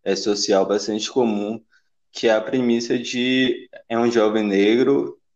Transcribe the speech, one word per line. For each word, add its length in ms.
é, 100
social 520
bastante 440
comum, 480
que 160
é 60
a 80
premissa 560
de, 720
é 100
um 120
jovem 340
negro, 760